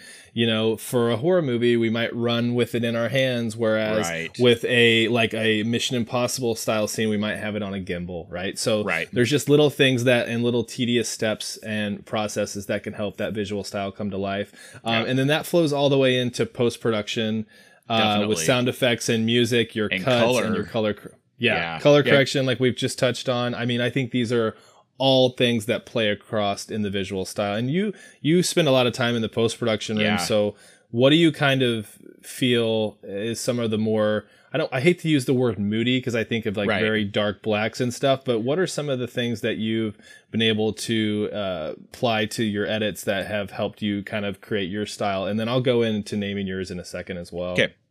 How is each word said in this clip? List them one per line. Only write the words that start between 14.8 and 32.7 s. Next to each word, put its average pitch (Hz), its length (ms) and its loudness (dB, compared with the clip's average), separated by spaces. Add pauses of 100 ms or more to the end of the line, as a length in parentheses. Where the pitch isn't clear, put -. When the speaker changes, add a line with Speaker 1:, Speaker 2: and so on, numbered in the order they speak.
Speaker 1:
Um, 113 180 -2
Speaker 2:
Yeah. - 60 -4
Speaker 1:
and 131 100 0
then 135 80 2
that 151 180 -2
flows 160 280 2
all 143 160 2
the 139 80 4
way 127 200 4
into 123 280 -2
post-production, 110 1000 -2 (440)
uh, 113 80 0
with 117 60 4
Speaker 2:
Definitely. 104 320 2 (100)
Speaker 1:
sound 123 240 2
effects 120 400 0
and 113 160 2
music, 117 500 2
your 104 160 0
Speaker 2:
And 87 100 0
Speaker 1:
cuts 120 200 2
Speaker 2:
color. 117 240 2
Speaker 1:
and 107 100 0
your 104 80 -2
color 107 300 -2
cor-, - 240 -18 (200)
yeah, 113 180 2
Speaker 2:
Yeah. 82 240 -4
Speaker 1:
color 147 240 6
Speaker 2:
Yeah. 123 80 2
Speaker 1:
correction, 135 340 4
like 123 140 0
we've 127 160 2
just - 220 -4
touched 123 320 -2
on. 123 240 -2
I 117 120 -4
mean, 120 140 -2
I 123 100 0
think 127 220 -2
these 123 220 0
are 113 220 2 (420)
all 131 340 6
things 120 340 2
that 110 200 -2
play 110 240 0
across 101 600 -4
in 107 120 -4
the 104 80 -2
visual 95 360 -4
style. 101 300 -2
And 120 140 -2
you, 190 240 -2 (280)
you 170 200 4
spend 170 260 2
a 131 40 6
lot 127 160 4
of 113 60 0
time 120 220 -2
in 117 60 0
the 107 80 -2
post-production 113 680 -2
room. 107 80 0
Speaker 2:
Yeah. 104 120 2
Speaker 1:
So 104 380 0 (340)
what 123 200 4
do 156 80 8
you 165 160 4
kind 135 280 2
of 117 360 -2 (260)
feel 113 800 0